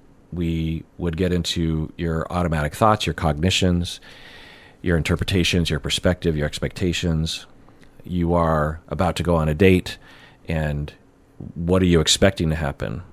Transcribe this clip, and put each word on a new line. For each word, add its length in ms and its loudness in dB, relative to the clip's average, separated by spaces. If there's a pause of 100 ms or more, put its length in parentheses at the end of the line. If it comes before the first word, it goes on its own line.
(320)
we 520 -2 (120)
would 200 -4
get 160 2
into 640 0
your 340 -2
automatic 420 0
thoughts, 320 2
your 80 0
cognitions, 840 0 (800)
your 160 0
interpretations, 720 0
your 100 -2
perspective, 580 -2
your 100 -2
expectations. 1000 -4 (580)
You 280 0
are 560 2
about 280 -2
to 60 -4
go 140 2
on 120 2
a 60 0
date, 440 4 (500)
and 440 -4 (640)
what 280 0
are 40 4
you 140 6
expecting 480 2
to 80 0
happen? 460 -6 (100)